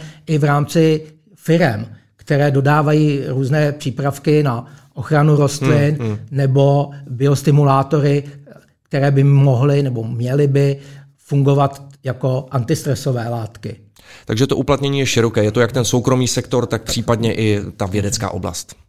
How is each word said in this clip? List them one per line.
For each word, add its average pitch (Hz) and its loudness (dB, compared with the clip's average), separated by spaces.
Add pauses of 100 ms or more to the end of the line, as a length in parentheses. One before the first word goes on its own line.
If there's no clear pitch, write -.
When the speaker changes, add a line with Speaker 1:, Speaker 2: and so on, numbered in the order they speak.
(260)
Speaker 1:
i 156 0
v 143 2
rámci 156 2 (340)
firem, 131 0 (300)
které 143 0
dodávají 147 2
různé 139 0
přípravky 143 -2
na 120 -2 (280)
ochranu 151 2
rostlin 143 2
Speaker 2:
Hmm, 117 -4
hmm. 107 -4 (140)
Speaker 1:
nebo 139 2 (200)
biostimulátory, 139 2 (600)
které 143 0
by 135 4
mohly 139 4
nebo 120 -4
měly 123 0
by 139 2 (400)
fungovat 139 0 (200)
jako 131 -4
antistresové 127 -2
látky. 113 -10 (500)
Speaker 2:
Takže 117 0
to 135 0
uplatnění 139 -2
je 135 0
široké. 117 0
Je 107 2
to 120 -2
jak 113 2
ten 123 -2
soukromý 127 0
sektor, 123 -2
tak 117 -6
případně 113 -2
i 104 0 (160)
ta 104 -4
vědecká 98 -4
oblast. 92 -10 (140)